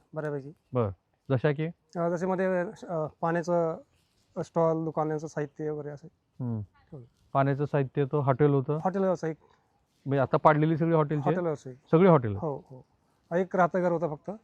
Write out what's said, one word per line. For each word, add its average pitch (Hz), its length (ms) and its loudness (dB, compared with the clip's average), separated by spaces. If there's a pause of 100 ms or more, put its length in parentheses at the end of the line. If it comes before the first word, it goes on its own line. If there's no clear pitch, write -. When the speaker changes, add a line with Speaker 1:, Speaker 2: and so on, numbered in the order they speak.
(140)
Speaker 1:
बऱ्यापैकी. 147 380 -8 (200)
Speaker 2:
बरं. 117 180 0 (400)
जशा 135 220 2
की? 151 140 -2 (300)
Speaker 1:
अ, 170 120 -2
जसे 175 180 -4
मध्ये, 185 200 -2 (420)
अ, 160 180 -4 (140)
पाण्याचं 170 560 0 (680)
स्टॉल, 165 400 0
दुकानांचं 156 420 -4
साहित्य 151 440 -8
वगैरे 147 180 -8
असे. 147 200 -16 (320)
Speaker 2:
हम्म. 117 200 -4 (320)
Speaker 1:
हो. 151 60 -16 (340)
Speaker 2:
पाण्याचं 139 320 0
साहित्य, 143 480 -2
तो 151 80 0
हॉटेल 139 300 4
होतं? 139 340 0
Speaker 1:
हॉटेल 190 180 0
व्यावसायिक. 170 340 -2 (680)
Speaker 2:
म्हणजे 139 140 0
आता 127 160 0
पाडलेली 156 400 6
सगळी 165 160 0
हॉटेलची? 151 320 0
Speaker 1:
हॉटेल 175 160 0
व्यावसायिक. 147 380 -6 (120)
Speaker 2:
सगळी 175 180 8
हॉटेल? 117 280 6
Speaker 1:
हो, 139 200 -6
हो. - 280 -18 (520)
एक 185 200 -2
राहतं 180 240 2
घर 175 120 2
होतं 160 220 -4
फक्त. - 160 -14 (140)